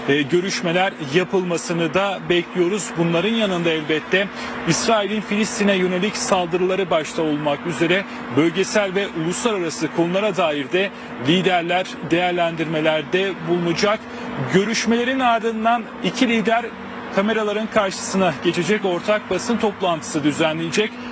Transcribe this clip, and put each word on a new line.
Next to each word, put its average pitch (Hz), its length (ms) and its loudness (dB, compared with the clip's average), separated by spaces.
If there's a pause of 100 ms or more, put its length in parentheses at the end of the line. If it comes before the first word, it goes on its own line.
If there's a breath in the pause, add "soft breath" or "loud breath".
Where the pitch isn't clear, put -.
e, 143 120 4
görüşmeler 180 720 0 (200)
yapılmasını 175 800 0
da 196 260 0 (100)
bekliyoruz. 175 680 0
Bunların 170 360 2
yanında 185 360 0
elbette 160 580 0 (400 loud breath)
İsrail'in 208 540 2
Filistin'e 202 540 2
yönelik 185 420 0
saldırıları 185 720 0
başta 165 320 0
olmak 147 460 0
üzere 170 360 2 (340 loud breath)
bölgesel 185 580 2
ve 196 120 0
uluslararası 175 880 -2
konulara 180 420 2
dair 147 340 0
de 190 180 2 (380 loud breath)
liderler 180 600 2 (240)
değerlendirmelerde 165 1200 0 (160)
bulunacak. 175 500 2 (540 loud breath)
Görüşmelerin 233 680 0
ardından 226 640 0 (200)
iki 220 260 0
lider 226 360 0 (500)
kameraların 214 520 0
karşısına 190 680 0 (100)
geçecek, 175 420 0
ortak 202 440 0
basın 185 280 0
toplantısı 180 680 0
düzenleyecek. 160 680 2 (200 loud breath)